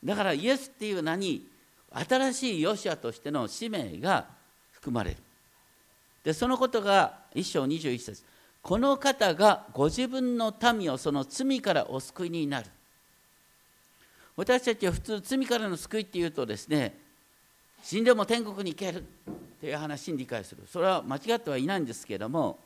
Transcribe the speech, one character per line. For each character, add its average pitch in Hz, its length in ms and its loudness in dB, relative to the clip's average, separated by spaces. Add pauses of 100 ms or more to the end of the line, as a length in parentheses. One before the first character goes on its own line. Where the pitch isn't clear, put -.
だ 175 120 -2
か 208 80 0
ら、 190 100 2
イ 151 140 0
エ 269 80 6
ス 269 140 -8
っ - 40 -20
て 214 140 -6
い 214 60 -2
う 180 80 -2
名 160 140 0
に 185 320 -4 (440)
新 262 420 0
し 247 240 -2
い 156 40 0
ヨ 190 140 2
シ 202 140 -4
ュ 165 40 0
ア 143 40 -6
と 117 140 -6
し - 80 -12
て - 100 -8
の 143 180 -2
使 - 220 -8
命 113 300 -6
が 156 280 0 (440)
含 - 220 -8
ま 117 100 0
れ 90 80 -4
る。 - 60 -6 (1040)
で、 156 100 0
そ 226 140 -2
の 254 100 2
こ 254 120 2
と 233 120 0
が 196 380 4 (140)
一 - 120 -2
章 139 200 0
二 151 140 0
十 151 120 -2
一 120 120 -4
節。 104 200 -14 (400)
「こ 185 140 0
の 269 200 4
方 269 360 2
が 196 400 6
ご 135 120 2
自 240 220 0
分 247 300 -2
の 220 180 -2 (180)
民 190 180 -2
を - 60 -2
そ 156 140 -2
の 139 120 0
罪 262 380 -2
か 196 120 2
ら 147 160 2
お 131 100 -4
救 - 280 -8
い - 20 -4
に 165 180 -2
な 139 140 -4
る。」 101 80 -14 (1700)
私 247 300 2
た 233 100 2
ち 214 100 -4
は 180 80 2
普 - 60 -2
通、 214 200 -4
罪 262 260 -2
か 240 120 0
ら 220 100 -2
の 180 100 -2
救 - 220 -4
い 214 40 -4
っ - 20 -6
て 185 140 -8
い 170 60 2
う 165 60 -2
と 143 140 -2
で 107 120 -4
す - 100 -14
ね、 135 300 0 (840)
死 196 180 -2
ん - 20 2
で 240 100 8
も 214 120 4
天 233 180 2
国 202 200 -6
に 175 100 -4
行 151 40 -10
け 190 140 -4
る 170 120 -6
っ - 20 -14 (560)
て 156 60 -6
い 147 60 -2
う 151 40 -2
話 151 340 -6
に 151 60 -2
理 127 80 -4
解 113 180 -4
す - 120 -16
る。 - 160 -18
そ 180 80 -8
れ 175 80 4
は 185 160 2
間 135 140 -4
違 - 20 -4 (160)
っ 233 40 0
て 233 100 -8
は 135 80 0
い 131 80 0
な 190 120 0
い 175 40 0
ん 147 40 -2
で 117 80 -6
す - 120 -14
け 101 120 -6
ど 104 120 -4
も 139 360 0